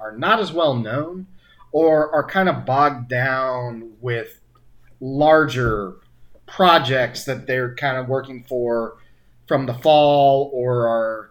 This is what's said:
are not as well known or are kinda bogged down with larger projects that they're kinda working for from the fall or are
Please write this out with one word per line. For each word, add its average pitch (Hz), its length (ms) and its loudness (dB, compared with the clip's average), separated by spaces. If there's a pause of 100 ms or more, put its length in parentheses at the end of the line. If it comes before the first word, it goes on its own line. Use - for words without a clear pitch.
are 107 160 -14
not 196 240 0
as 185 120 -6
well 160 220 0
known 147 520 -6 (460)
or 151 400 2
are 147 120 0
kinda 190 280 0
bogged 131 560 -2
down 123 920 -4
with 117 400 -6 (600)
larger 131 960 2 (500)
projects 135 800 2
that 131 220 -8
they're 127 280 -4
kinda 131 280 -4
working 131 400 -6
for 117 540 -4 (500)
from 135 200 0
the 123 80 -4
fall 143 800 4
or 123 360 0
are 113 420 -2